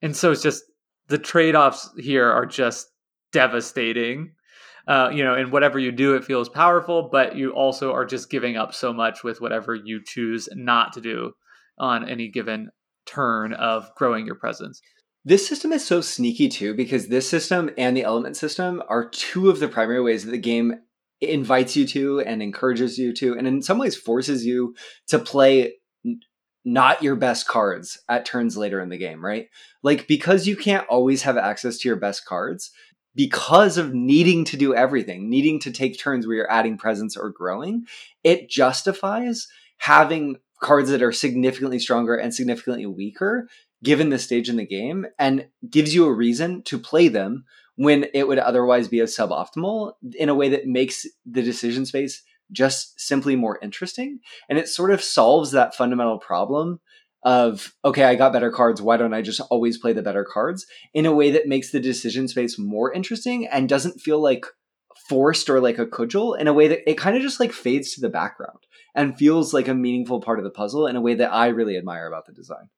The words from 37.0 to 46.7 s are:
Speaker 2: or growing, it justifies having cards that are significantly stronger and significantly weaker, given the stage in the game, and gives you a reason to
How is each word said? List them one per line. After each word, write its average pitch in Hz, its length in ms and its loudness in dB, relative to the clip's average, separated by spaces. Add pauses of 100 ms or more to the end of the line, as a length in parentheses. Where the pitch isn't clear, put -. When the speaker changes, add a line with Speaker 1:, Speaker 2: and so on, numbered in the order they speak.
Speaker 2:
or 101 140 -8
growing, 143 560 -6 (360)
it 170 260 4
justifies 196 1000 -2 (300)
having 147 580 4 (240)
cards 143 300 4
that 135 120 2
are 120 100 4
significantly 127 640 0
stronger 117 360 0
and 117 200 -4
significantly 120 520 -4
weaker, 185 640 -4 (340)
given 151 280 4
the 135 80 0
stage 120 300 -2
in 120 80 -2
the 107 100 -4
game, 117 400 -6 (120)
and 135 300 0 (200)
gives 151 260 2
you 170 100 6
a 147 80 4
reason 120 500 0
to - 160 -8